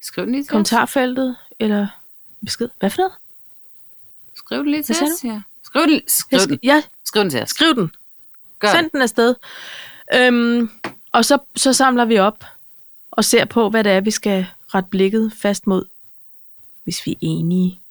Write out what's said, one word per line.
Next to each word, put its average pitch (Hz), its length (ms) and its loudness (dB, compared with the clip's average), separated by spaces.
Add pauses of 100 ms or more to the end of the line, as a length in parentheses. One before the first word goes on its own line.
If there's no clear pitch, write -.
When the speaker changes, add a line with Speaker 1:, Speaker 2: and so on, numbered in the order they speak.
Speaker 1:
Skriv - 240 -8
den 214 80 -4
lige 277 100 -4
til - 40 -12
os. - 40 -8
Speaker 2:
Kommentarfeltet, 254 840 0 (240)
eller 208 280 0 (580)
besked. 240 240 -8 (100)
Hvad 196 100 0
for - 80 -8
noget? 370 160 -2 (1200)
Speaker 1:
Skriv - 240 -8
den 285 120 -4
lige 294 60 0
Speaker 2:
Hvad 302 60 -6
Speaker 1:
til 226 120 -2
Speaker 2:
sagde 320 180 -2
Speaker 1:
os, 349 60 -8
Speaker 2:
du? 254 80 -8
Speaker 1:
ja. 214 140 -8 (220)
Skriv - 240 -2
den, 294 200 2
skriv - 300 -2
Speaker 2:
Jeg - 80 6
sk-, - 40 8
Speaker 1:
den. 147 140 2
Speaker 2:
ja. 285 180 4 (240)
Speaker 1:
Skriv - 180 0
den 180 80 0
til 123 100 -2
os. - 80 -6
Speaker 2:
Skriv 311 260 2
den. 185 200 -4 (640)
Speaker 1:
Gør 208 120 2
Speaker 2:
Send 330 120 4
Speaker 1:
det. 320 80 -6
Speaker 2:
den 277 100 -2
afsted. 240 340 2 (800)
Øhm, 240 540 2 (420)
og 233 140 2
så, 285 120 4 (180)
så 269 180 2
samler 254 320 2
vi 226 140 2
op 196 240 0 (680)
og - 140 0
ser - 200 2
på, 226 240 0
hvad 220 140 0
det 202 80 2
er, 190 100 2
vi 214 100 -2
skal 190 340 -2 (220)
rette 185 220 -4
blikket 208 520 0
fast 202 260 -2
mod, 190 180 0 (1000)
hvis - 220 -10
vi 156 60 -4
er - 100 -6
enige. 170 580 -2 (120)